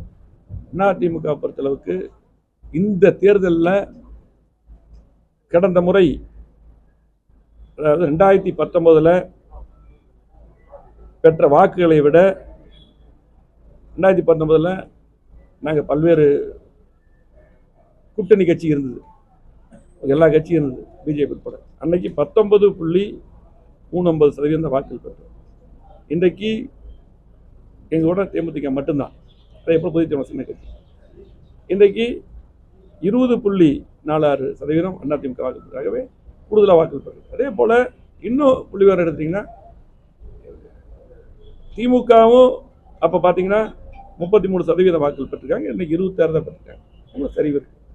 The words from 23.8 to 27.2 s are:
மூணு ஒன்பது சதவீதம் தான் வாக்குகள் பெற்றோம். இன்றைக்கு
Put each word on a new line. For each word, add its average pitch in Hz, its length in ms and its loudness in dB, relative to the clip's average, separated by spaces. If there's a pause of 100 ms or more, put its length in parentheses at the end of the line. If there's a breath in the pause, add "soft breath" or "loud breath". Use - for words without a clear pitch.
மூணு 175 180 -2
ஒன்பது 151 260 2
சதவீதம் 156 280 -2
தான் 131 100 -6
வாக்குகள் 131 300 -6
பெற்றோம். - 320 -20 (800)
இன்றைக்கு 180 360 -2 (1400)